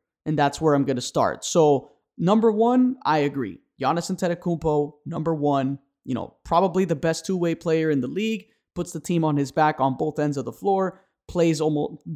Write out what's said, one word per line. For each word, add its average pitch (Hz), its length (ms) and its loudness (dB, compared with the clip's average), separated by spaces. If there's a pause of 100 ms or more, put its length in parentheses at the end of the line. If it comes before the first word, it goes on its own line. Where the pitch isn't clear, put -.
(260)
and 156 120 -2
that's 143 240 0
where 151 140 4
I'm 139 100 2
gonna 123 160 -2
start. 104 420 0
So, 147 480 2 (260)
number 214 340 2
one, 247 520 2
I 151 160 2
agree. 139 400 -4 (220)
Giannis 165 340 -2
Antetokounmpo, 165 760 -2 (140)
number 160 260 -4
one, 139 460 0 (260)
you 131 80 -4
know, - 220 -6 (100)
probably 185 400 2
the 160 100 -2
best 160 300 -2
two-way 170 300 -2
player 160 340 0
in 143 100 2
the 123 80 -4
league, 202 380 -4 (300)
puts 175 160 -8
the 160 80 -8
team 170 240 0
on 151 120 2
his 139 160 0
back 151 280 2
on 131 180 0
both 156 220 -4
ends 147 180 -2
of 120 80 -6
the 113 60 -8
floor, 190 500 -2 (260)
plays 165 320 2
almost, 156 440 -2 (120)